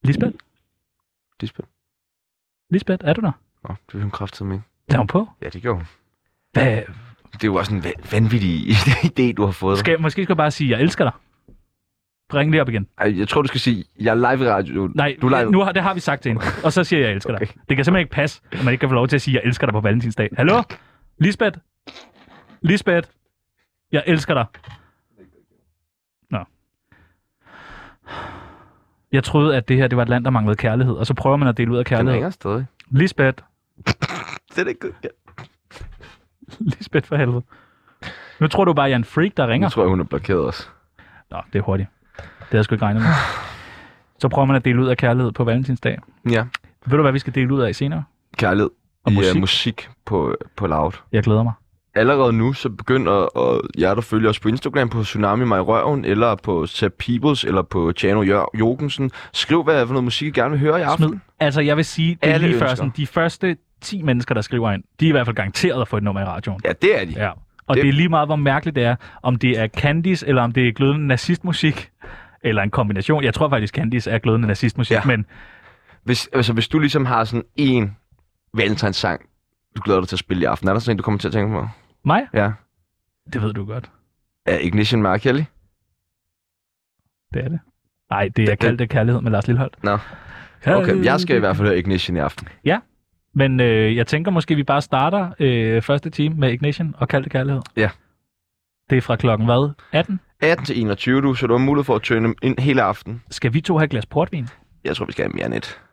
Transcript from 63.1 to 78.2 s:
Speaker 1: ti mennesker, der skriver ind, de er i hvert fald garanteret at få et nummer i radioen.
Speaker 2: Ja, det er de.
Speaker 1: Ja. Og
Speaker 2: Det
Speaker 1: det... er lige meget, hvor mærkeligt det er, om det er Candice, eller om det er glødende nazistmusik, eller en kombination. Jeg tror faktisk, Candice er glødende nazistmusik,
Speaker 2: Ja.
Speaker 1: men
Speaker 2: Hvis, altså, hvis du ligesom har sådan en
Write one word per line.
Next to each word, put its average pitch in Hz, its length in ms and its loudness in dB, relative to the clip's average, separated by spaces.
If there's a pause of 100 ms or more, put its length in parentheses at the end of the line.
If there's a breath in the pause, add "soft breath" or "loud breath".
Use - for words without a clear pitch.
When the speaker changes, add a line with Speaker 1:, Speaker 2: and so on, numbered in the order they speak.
Speaker 1:
ti 196 220 -8
mennesker, 123 320 0
der 110 60 0
skriver 113 320 -2
ind, 92 120 -4 (160)
de 156 60 4
er - 20 6
i 156 40 4
hvert 127 140 2
fald 113 100 -2
garanteret 123 440 -2
at 113 80 -2
få 110 80 -2
et 104 60 0
nummer 98 200 -2
i - 20 -2
radioen. 95 400 -6
Speaker 2:
Ja, 85 80 0
det 185 280 2
er 95 40 -4
de. 80 80 -8
Speaker 1:
Ja. 104 180 -4 (360)
Og 139 100 0
Speaker 2:
Det 139 60 4
Speaker 1:
det... 143 60 4
er 139 40 4
lige 160 160 4
meget, 151 200 2
hvor 151 80 0
mærkeligt 143 400 0
det 123 80 2
er, 120 120 2 (260 loud breath)
om 127 140 0
det 123 220 0
er 110 100 0
Candice, 160 580 0
eller 131 160 2
om 117 100 0
det 123 160 2
er 113 40 0
glødende 139 340 0
nazistmusik, 156 840 -2 (520 loud breath)
eller 107 200 0
en 104 80 -2
kombination. 113 540 0
Jeg 113 100 2
tror 151 140 2
faktisk, 113 260 -2
Candice 127 360 -2
er 113 80 0
glødende 113 300 2
nazistmusik, 110 460 0
Speaker 2:
Ja. 107 100 0
Speaker 1:
men 120 220 0 (760 loud breath)
Speaker 2:
Hvis, - 300 -2
altså, 120 200 2
hvis 113 160 0
du 160 100 0
ligesom 147 280 2
har 117 180 0
sådan 117 200 -4 (120)
en 123 400 2 (580)